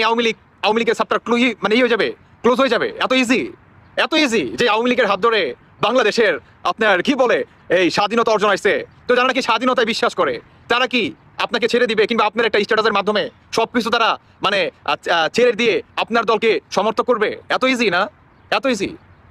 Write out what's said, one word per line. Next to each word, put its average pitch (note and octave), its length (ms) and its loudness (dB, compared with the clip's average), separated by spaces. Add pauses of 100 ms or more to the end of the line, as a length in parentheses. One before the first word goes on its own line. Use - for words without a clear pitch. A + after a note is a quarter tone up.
আওয়ামী A#3 200 0
লীগ, A3 100 -2 (280)
আওয়ামী G#3 160 0
লীগের A3+ 180 0
সাবটার - 260 -2
ক্লু-, A#3 380 0
মানে G3+ 140 0
ই B3 60 2
হয়ে A#3 120 2
যাবে, F#3 140 0 (340)
ক্লোজ A#3 200 2
হয়ে B3 120 0
যাবে? D#3 140 0 (160)
এত G3+ 80 -2 (100)
ইজি, A3 200 0 (540)
এত G#3+ 160 -2 (120)
ইজি A3 180 0 (160)
যে F#3 140 0
আওয়ামী A3+ 180 0
লীগের A#3 200 4
হাত G3 160 0
ধরে A3+ 140 2 (460)
বাংলাদেশের A3 480 2 (360)
আপনার G#3 260 2 (100)
কি A#3+ 60 2 (100)
বলে A3+ 160 2 (400)
এই F#3 80 4 (100)
স্বাধীনতা A3 380 0
অর্জন G#3 180 2
হয়েছে। F#3+ 200 0 (340)
তো B3 100 2
যারা B3 140 2
নাকি B3+ 160 -2
স্বাধীনতায় B3 460 0
বিশ্বাস A3 280 -2
করে C#3+ 140 0 (360)
তারা A#3+ 220 0
কি B3 100 0 (420)
আপনাকে G#3+ 280 -2
ছেড়ে B3 180 2
দিবে A3 180 0
কিংবা A3+ 200 0
আপনার A3+ 200 -2
একটা G#3+ 160 0
স্ট্যাটাসের G#3+ 340 0
মাধ্যমে G3+ 240 -2 (340)
সবকিছু A3+ 380 -2
তারা A3+ 160 2 (340)
মানে, G3 160 0 (100)
আহ, - 260 -6 (180)
আহ, E3 200 2
ছেড়ে A#3+ 260 4
দিয়ে A3+ 140 2 (280)
আপনার A3+ 280 -2
দলকে A3+ 200 2 (260)
সমর্থন G#3+ 340 0
করবে? G#3+ 200 0 (260)
এত F#3+ 60 -6 (100)
ইজি A#3 240 0
না, F3+ 60 2 (480)
এত G#3+ 140 -2 (100)
ইজি। F#3+ 160 -4 (400)